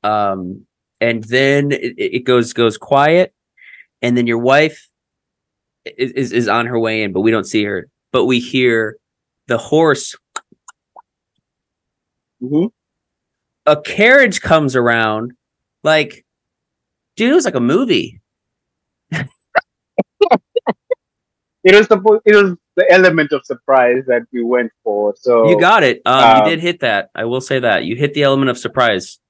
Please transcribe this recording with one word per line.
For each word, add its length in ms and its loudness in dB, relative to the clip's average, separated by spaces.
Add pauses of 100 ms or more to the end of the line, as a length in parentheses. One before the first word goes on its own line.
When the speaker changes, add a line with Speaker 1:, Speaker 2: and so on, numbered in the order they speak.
Speaker 1:
Um, 600 -4 (360)
and 220 -2
then 480 0
it, 260 -6
it 280 -6
goes, 280 0
goes 240 -2
quiet, 560 0 (720)
and 120 0
then 120 0
your 100 0
wife 500 0 (960)
is, 260 -8
is, 200 -6
is 160 -2
on 200 0
her 120 -4
way 240 -2
in, 80 -6
but 100 -4
we 100 0
don't 160 -2
see 160 -2
her, 240 -8 (240)
but 140 0
we 140 0
hear 580 -2 (500)
the 100 -2
horse. 580 -2 (2250)
Speaker 2:
Mm-hmm. 260 -2 (960)
Speaker 1:
A 160 0
carriage 600 2
comes 340 0
around 580 -2 (500)
like, 420 -2 (920)
dude, 160 0
it 40 2
was 100 0
like 100 -4
a 60 -2
movie. 600 -2 (880)
<laughs> 80 -6 (2500)
Speaker 2:
It 140 6
was 140 4
the 100 2
po-, 260 2
it 100 4
was 200 2 (220)
the 120 2
element 440 4
of 120 -6
surprise 640 0
that 140 0 (100)
we 100 -6
went 300 -2 (100)
for, 360 -2
so, 320 2
Speaker 1:
You 100 4
got 240 4
it. 220 0
Um, 320 4
you 60 4
Speaker 2:
um, 60 2
Speaker 1:
did 120 -4
hit 180 -4
that. 340 -2
I 120 -6
will 160 -4
say 180 -4
that. 240 0
You 140 -8
hit 160 -4
the 100 -2
element 260 2
of 80 -4
surprise. 640 -2 (100)